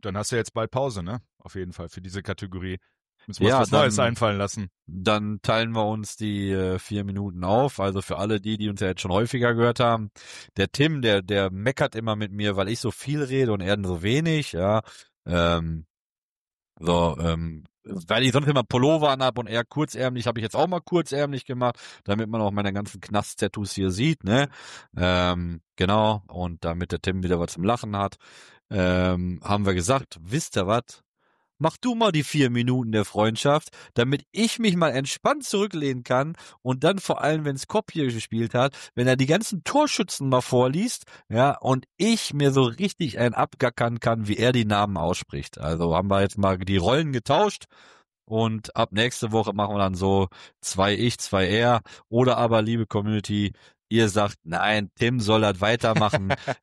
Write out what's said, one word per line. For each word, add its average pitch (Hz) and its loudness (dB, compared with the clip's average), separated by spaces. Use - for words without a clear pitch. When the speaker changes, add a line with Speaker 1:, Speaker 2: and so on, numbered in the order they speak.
Speaker 1:
dann 95 -6
hast 107 -4
du 127 -2
jetzt 113 -2
bald 110 -4
Pause, 127 -4
ne? 110 -8
Auf - -18
jeden 90 -10
Fall 85 -14
für 92 -18
diese 92 -10
Kategorie. 92 -8
Müssen 104 -6
wir 107 6
uns 120 6
Speaker 2:
Ja, 131 4
Speaker 1:
was 104 0
Neues 107 4
Speaker 2:
dann, 120 4
Speaker 1:
einfallen 113 0
lassen. 101 -4
Speaker 2:
dann 104 -2
teilen 113 0
wir 110 0
uns 107 -4
die, 101 -4
äh, 92 -2
vier 101 -6
Minuten 98 -6
auf. 117 2
Also 98 -2
für - -6
alle 104 -2
die, 107 -6
die 107 -4
uns 101 -6
ja 101 -2
jetzt 92 -4
schon 92 -4
häufiger 120 0
gehört 117 2
haben, 117 2
der 95 0
Tim, 147 0
der, 104 4
der 98 0
meckert 117 -2
immer 113 -4
mit 104 -6
mir, 104 -2
weil 95 0
ich 117 -4
so 110 -4
viel 147 -4
rede 131 0
und 98 0
er 98 0
so 90 -2
wenig, 147 0
ja. 98 0
Ähm, 85 0
so, 85 2
ähm, 82 -4
weil 104 -2
ich 123 2
sonst 139 2
immer 139 2
Pullover 147 4
anhab 131 0
und 113 -6
er 117 -2
kurzärmlich, 123 -4
hab 117 -2
ich 110 -4
jetzt 110 -4
auch 147 2
mal 180 -4
kurzärmlich 143 -2
gemacht, 123 -2
damit 107 -2
man 113 -2
auch 101 2
meine 101 -2
ganzen 101 -6
Knast-Tattoos 104 -4
hier 95 0
sieht, 127 0
ne? 131 2
Ähm, 90 0
genau, 107 2
und 90 -8
damit 85 -4
der 87 -6
Tim 92 -2
wieder 87 0
was 85 -4
zum 85 -6
Lachen 107 -2
hat, 98 -4
ähm, 90 0
haben 101 0
wir 98 2
gesagt, 92 -2
„Wisst 113 -6
ihr 92 0
was? 117 -2
Mach 156 -2
du 247 -2
mal 226 2
die 156 2
vier 139 2
Minuten 120 0
der 107 2
Freundschaft, 113 0
damit 131 0
ich 220 0
mich 208 2
mal 170 2
entspannt 175 -2
zurücklehnen 151 -2
kann 139 0
und 127 -4
dann 190 4
vor - -2
allem, 151 2
wenn 139 -4
Skopje 165 -2
gespielt 113 -4
hat, 127 2
wenn 123 0
er 131 4
die 135 2
ganzen 180 0
Torschützen 240 0
mal 127 4
vorliest, 135 0
ja, 127 2
und 131 0
ich 214 0
mir 143 4
so 135 6
richtig 123 -2
einen 117 2
abgackern 120 -2
kann, 113 0
wie 104 0
er 120 4
die 120 4
Namen 104 2
ausspricht.“ 82 -4
Also 82 0
haben 98 2
wir 98 4
jetzt 101 0
mal 95 2
die 95 0
Rollen 135 2
getauscht 170 0
und 110 -2
ab 113 0
nächste 110 0
Woche 107 2
machen 101 0
wir 101 0
dann 95 2
so 95 2
zwei 98 2
ich, 113 0
zwei 95 0
er 117 2
oder 120 2
aber, 113 4
liebe 110 0
Community, 104 -2
ihr 110 4
sagt, 101 0
„Nein, 95 -2
Tim 123 0
soll 107 4
das 98 2
weitermachen.“ 104 2
Speaker 1:
<laughs> - -8